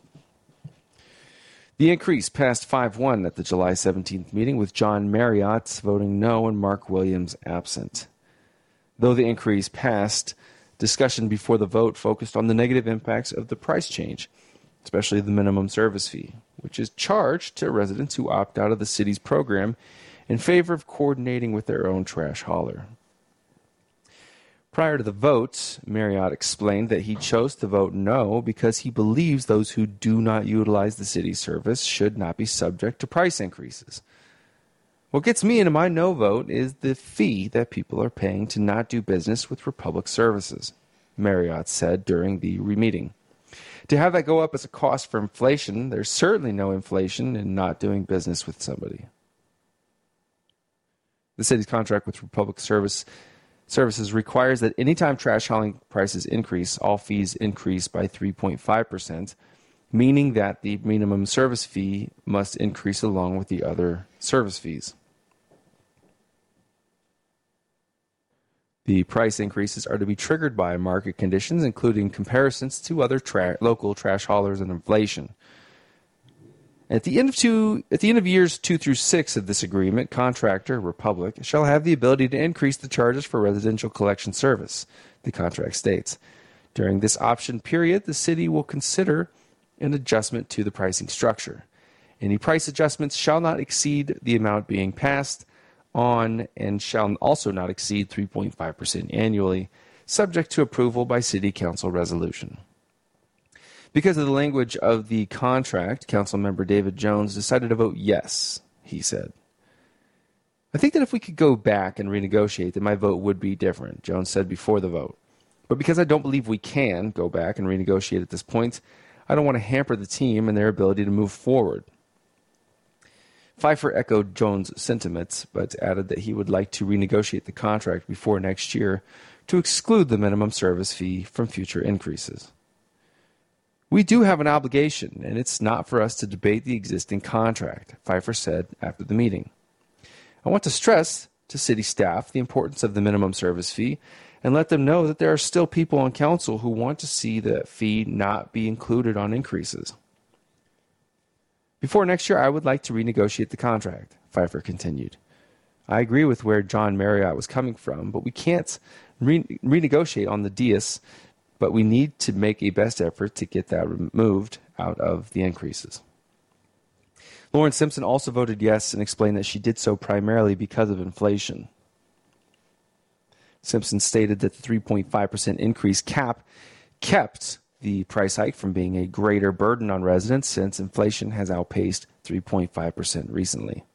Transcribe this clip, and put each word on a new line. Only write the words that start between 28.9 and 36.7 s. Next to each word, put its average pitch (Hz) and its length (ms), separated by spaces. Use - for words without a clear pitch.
believes 127 560
those 107 260
who 110 120
do 110 360
not 110 260
utilize 107 480
the 101 100
city 90 300
service - 480
should 104 340
not 87 200
be 110 100
subject 92 540
to 131 80
price 170 320
increases. - 600
"What 143 140
gets 233 180
me 226 160
into 180 140
my 160 160
no 175 260
vote 110 340
is 131 260